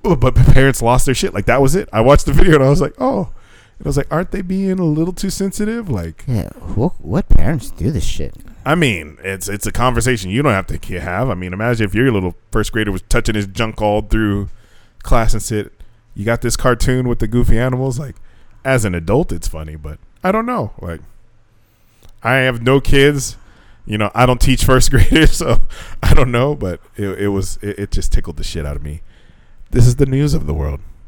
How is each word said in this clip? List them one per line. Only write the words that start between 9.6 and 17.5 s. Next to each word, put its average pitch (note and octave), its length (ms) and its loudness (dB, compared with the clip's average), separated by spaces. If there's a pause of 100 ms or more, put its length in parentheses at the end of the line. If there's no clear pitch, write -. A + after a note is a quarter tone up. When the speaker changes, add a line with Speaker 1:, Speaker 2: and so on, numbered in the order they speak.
Speaker 1:
a G#2 60 -4
conversation A#2 580 -2
you A#2 120 -2
don't C#3+ 100 0
have F#2+ 140 -2
to D#2+ 120 -8
ki-, - 180 -10
have. F#2+ 340 -6
I G2+ 40 -4
mean, F2+ 200 -8
imagine A2 320 -2
if F2+ 80 -6
your B2+ 180 2
little F#2 220 -4 (180)
first G#2+ 200 -2
grader G#2 200 -4
was F#2 160 -6
touching A#2 260 -2
his G#2 120 -4
junk A2 340 -6
all G#2+ 220 -2
through G#2 480 -2 (520)
class A2+ 300 2
and G#2 100 -2
shit. G#2+ 300 -6 (420)
You G2+ 120 -8
got A2+ 160 -2
this A#2 160 -4
cartoon B2+ 500 0
with A#2+ 120 -2
the A#2+ 60 -2
goofy A#2 320 4